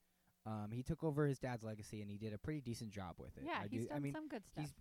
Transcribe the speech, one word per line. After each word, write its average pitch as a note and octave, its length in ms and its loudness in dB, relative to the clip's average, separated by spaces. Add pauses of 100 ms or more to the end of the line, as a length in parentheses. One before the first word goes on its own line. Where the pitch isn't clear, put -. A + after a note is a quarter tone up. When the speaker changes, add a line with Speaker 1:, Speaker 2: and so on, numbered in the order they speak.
(460)
Speaker 1:
Um, G#2+ 240 0
he A#2+ 120 0
took D#3+ 220 2
over D3+ 220 8
his C#3 120 4
dad's B2 240 -2
legacy, G#2+ 380 -4
and G2+ 100 -4
he G2+ 60 -2
did G#2+ 160 -2
a G#2 60 -4
pretty D#3 240 -2
decent A#2 280 -2
job F#2 280 -4
with - 180 -10
it. - 80 -8
Speaker 2:
Yeah, D#4 140 0
Speaker 1:
I G3+ 100 -2
Speaker 2:
he's A2+ 140 0
Speaker 1:
do, - 80 0
I D4 40 -2
Speaker 2:
done D3 80 2
Speaker 1:
mean, C#3+ 120 0
Speaker 2:
some D#4 140 -4
good A#3+ 180 -4
stuff. - 180 -4
Speaker 1:
he's C#3 160 -8